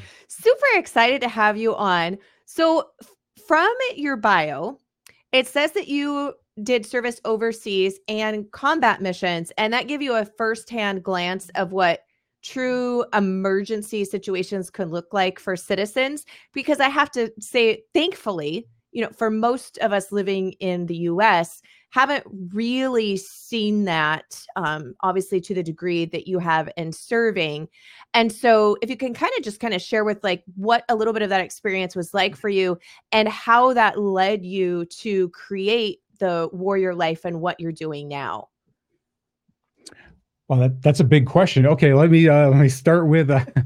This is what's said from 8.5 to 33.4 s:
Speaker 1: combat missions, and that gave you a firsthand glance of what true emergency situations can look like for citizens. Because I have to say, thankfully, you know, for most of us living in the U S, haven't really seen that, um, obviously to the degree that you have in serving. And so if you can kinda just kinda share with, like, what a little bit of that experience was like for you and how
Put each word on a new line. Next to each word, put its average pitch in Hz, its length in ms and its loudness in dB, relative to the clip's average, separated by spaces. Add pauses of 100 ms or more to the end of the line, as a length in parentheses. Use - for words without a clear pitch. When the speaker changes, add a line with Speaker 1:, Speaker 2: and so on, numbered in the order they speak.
Speaker 1:
combat 277 480 0
missions, 175 600 -4
and 220 120 0
that 240 160 -2
gave 285 140 -6
you 247 140 -2
a 214 100 0
firsthand 220 800 -6
glance 185 500 -4
of 185 180 -4
what 185 280 0 (420)
true 247 720 -4
emergency 196 880 -2
situations 190 680 -6
can 175 180 -8
look 170 240 -8
like 185 260 -4
for 190 160 -6
citizens. 262 680 -6 (260)
Because 277 280 -2
I 269 100 2
have 294 220 -2
to 233 280 -4
say, 226 440 0 (100)
thankfully, 220 720 -4 (260)
you 233 120 -6
know, 226 80 -6
for 226 180 -2
most 233 500 -2
of 202 140 0
us 196 180 -4
living 190 420 -4
in 180 340 -4
the 170 80 -6
U 170 260 -2
S, 180 400 2 (280)
haven't 269 340 0 (280)
really 233 640 -2
seen 208 680 -4
that, 156 580 -4 (120)
um, 156 460 -6
obviously 190 380 -2
to 185 140 -8
the 180 100 -4
degree 165 420 -4
that 165 220 -10
you 185 120 -4
have 160 360 0
in 160 160 -8
serving. 180 760 -4 (460)
And 233 180 2
so 214 500 4
if 226 80 -4
you 254 80 -6
can 254 160 -6
kinda 480 280 -2
just 208 180 -12
kinda 208 200 -4
share 214 240 -2
with, 208 200 -4
like, 180 200 -4 (120)
what 233 340 0
a 233 60 2
little 220 180 0
bit 214 80 -2
of 202 80 -2
that 190 120 2
experience 190 540 -6
was 175 180 -6
like 196 220 0
for 214 140 -6
you 185 280 0 (340)
and 214 180 2
how 240 440 4